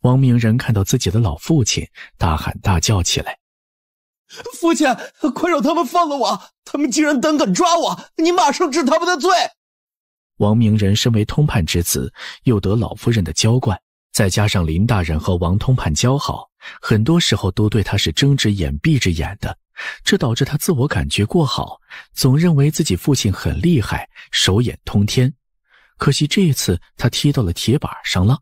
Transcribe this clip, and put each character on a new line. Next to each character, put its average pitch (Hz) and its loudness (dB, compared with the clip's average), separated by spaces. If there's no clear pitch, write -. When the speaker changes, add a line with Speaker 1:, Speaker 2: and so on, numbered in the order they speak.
Speaker 1:
王 127 4
明 123 4
仁 113 2
看 127 -2
到 101 2
自 - 0
己 98 -2
的 101 0
老 90 0
父 151 0
亲， - -4
大 78 0
喊 - -6
大 90 0
叫 95 0
起 - -2
来：“ - -12
Speaker 2:
父 330 2
亲， 302 0
快 349 -2
让 302 0
他 294 0
们 330 0
放 339 0
了 285 -4
我！ 285 -4
他 - -8
们 294 0
竟 294 0
然 294 2
胆 311 2
敢 262 2
抓 339 2
我！ 208 -4
你 330 2
马 349 2
上 349 -2
治 294 -2
他 294 2
们 339 -2
的 359 0
罪！” 339 0
Speaker 1:
王 104 2
明 110 4
仁 101 2
身 117 0
为 107 2
通 151 0
判 101 0
之 85 -2
子， 65 -6
又 113 2
得 95 0
老 113 -2
夫 - -2
人 107 0
的 78 -6
娇 117 2
惯， 101 -2
再 98 2
加 104 0
上 95 0
林 82 0
大 107 0
人 80 -2
和 90 -2
王 90 0
通 131 0
判 85 -2
交 123 0
好， - -6
很 107 0
多 165 2
时 - 0
候 98 -2
都 107 0
对 104 0
他 - -2
是 85 -2
睁 139 2
只 107 0
眼 73 -2
闭 151 2
只 90 0
眼 78 -4
的， - -8
这 208 2
导 123 0
致 135 0
他 147 -4
自 - -2
我 135 0
感 71 -2
觉 - 0
过 170 2
好， - -6
总 135 2
认 170 4
为 143 4
自 156 -2
己 92 0
父 131 0
亲 101 0
很 78 -4
厉 156 2
害， - -6
手 95 2
眼 - -2
通 104 0
天。 127 0
可 - 0
惜 151 0
这 170 2
次 - -2
他 - -2
踢 147 0
到 135 0
了 85 0
铁 117 0
板 - -4
上 90 0
了。 123 4